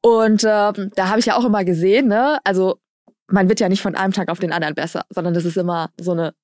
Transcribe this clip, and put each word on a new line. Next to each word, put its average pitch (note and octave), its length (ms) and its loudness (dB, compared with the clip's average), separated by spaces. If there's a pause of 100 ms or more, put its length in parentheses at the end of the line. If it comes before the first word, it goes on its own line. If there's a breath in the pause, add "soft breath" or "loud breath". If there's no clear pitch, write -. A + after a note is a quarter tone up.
Und, A3 440 4
ähm, G#3 500 0
da F#3 140 0
hab G#3+ 100 2
ich A#3 80 2
ja G#3+ 100 0
auch A#3+ 80 0
immer G#3 200 0
gesehen, F#3 420 2
ne, A#3+ 380 2
also F#3+ 340 0 (520)
man F#3+ 200 4
wird A3 100 2
ja G#3 80 2
nicht G3 140 0
von G3 120 -4
einem F#3+ 200 -2
Tag F3+ 160 -4
auf E3+ 80 -6
den E3+ 140 -4
anderen D#3 220 -4
besser, - 360 -6
sondern F3 240 -4
das E3+ 100 -2
ist F3 140 -2
immer E3+ 320 -4 (100)
so F3+ 120 -4
eine, E3 200 -2 (120)